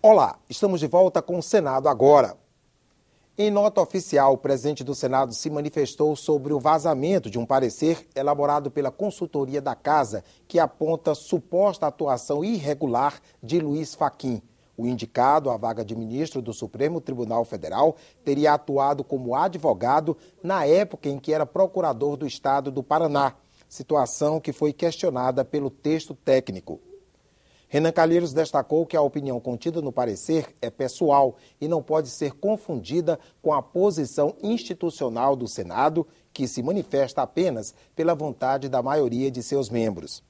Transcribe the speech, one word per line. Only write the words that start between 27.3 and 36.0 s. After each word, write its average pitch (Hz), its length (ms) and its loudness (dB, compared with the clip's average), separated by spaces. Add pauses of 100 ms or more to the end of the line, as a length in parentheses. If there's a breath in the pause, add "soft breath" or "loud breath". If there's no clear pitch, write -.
Renan 156 220 2
Calheiros 165 400 2
destacou 151 540 0
que 165 100 -6
a 156 60 4
opinião 139 400 -2
contida 156 400 -6
no 139 100 -6
parecer 123 680 -2
é 117 80 -6
pessoal 139 680 2 (240 soft breath)
e 147 80 -6
não 160 160 -2
pode 156 240 -2
ser 143 240 -6
confundida 165 880 -2 (220 soft breath)
com 151 120 2
a 139 80 2
posição 151 800 0
institucional 143 960 -2
do 123 140 -8
Senado, 131 580 -2 (240 soft breath)